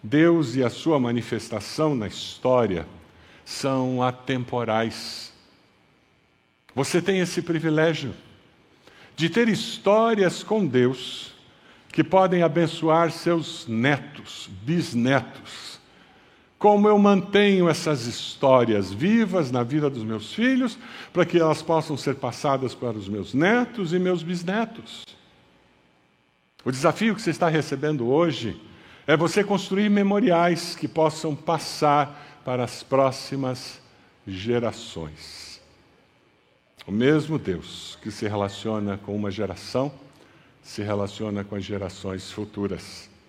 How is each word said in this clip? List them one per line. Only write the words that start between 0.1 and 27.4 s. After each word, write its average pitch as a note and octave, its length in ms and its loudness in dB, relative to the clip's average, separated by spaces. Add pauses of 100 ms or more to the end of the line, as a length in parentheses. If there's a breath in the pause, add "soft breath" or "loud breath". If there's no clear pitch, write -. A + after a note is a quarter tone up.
e C3 80 2
a A#2 40 0
sua D3+ 300 0
manifestação A#2+ 960 -2
na G#2+ 140 -4
história G#2+ 800 0 (560 loud breath)
são B2+ 580 -2
atemporais. A#2+ 1300 -4 (1400)
Você C#3+ 260 0
tem F#3+ 200 0
esse F3 200 -2
privilégio D#3 720 0 (1040 loud breath)
de D#3+ 140 0
ter A3+ 200 4
histórias G#3 920 2
com G#3+ 240 0
Deus B2 680 0 (600 soft breath)
que D#3+ 100 2
podem F#3 400 4
abençoar D#3+ 680 2
seus E3 560 -2
netos, - 840 -2 (140)
bisnetos. B2+ 1120 -2 (800 soft breath)
Como G#3 300 6
eu G#3 100 8
mantenho G3+ 680 6
essas D3 380 0
histórias A2+ 840 4
vivas F3+ 560 2
na A#2+ 140 0
vida D3 260 0
dos B2+ 140 -4
meus A2 320 -6
filhos, B3+ 420 0 (360 loud breath)
para F3 120 4
que E3+ 140 2
elas D#3 240 4
possam D#3 340 0
ser C3 200 -2
passadas C3 580 -2
para A#2 240 -6
os G2 100 -10
meus G2+ 240 -6
netos G3 600 0
e F3+ 80 0
meus F3+ 240 -2
bisnetos? F#3 840 -6 (1600)
O D#3+ 80 0
desafio E3 420 2
que - 80 -8
você E3+ 80 0
está E3 180 2